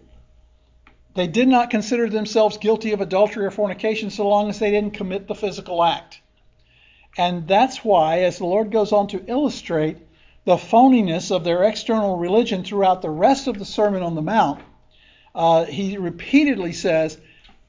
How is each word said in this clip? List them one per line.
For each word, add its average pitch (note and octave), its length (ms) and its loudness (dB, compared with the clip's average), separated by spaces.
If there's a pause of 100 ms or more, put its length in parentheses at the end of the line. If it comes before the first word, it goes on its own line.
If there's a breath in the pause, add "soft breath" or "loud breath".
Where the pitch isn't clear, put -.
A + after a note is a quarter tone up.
(1160)
they F3+ 120 -2
did A3+ 200 2
not A#3+ 220 4
consider A#3 400 0
themselves G#3+ 480 0
guilty A3 360 0
of G3+ 80 -2
adultery G3+ 440 0
or F#3+ 60 -2
fornication G#3+ 580 -4
so G3+ 180 -4
long G#3 220 2
as G3+ 100 -8
they G#3 120 0
didn't G#3 220 0
commit F#3+ 340 -8
the G3+ 80 -6
physical F3+ 480 -4
act. - 380 -2 (960 soft breath)
And F3 300 -2
that's A3+ 360 2
why, E3+ 380 4
as F3+ 160 0
the G3 80 -6
Lord G3+ 260 0
goes G#3+ 200 0
on G3+ 160 2
to F#3+ 200 -8
illustrate F3 720 -2 (480 soft breath)
the F3+ 100 6
phoniness A3+ 760 4
of F3+ 120 -2
their F3 200 0
external G#3+ 540 0
religion F#3 460 0
throughout F#3+ 380 0
the E3+ 80 -6
rest G#3 380 2
of A3+ 120 -6
the F#3+ 60 -10
Sermon G3+ 380 -2
on E3+ 120 -4
the D#3 60 -6
Mount, F3 400 0 (720 soft breath)
uh, E3 300 4
he F#3+ 320 -6
repeatedly F#3+ 760 0
says, D#3+ 460 -2 (500 soft breath)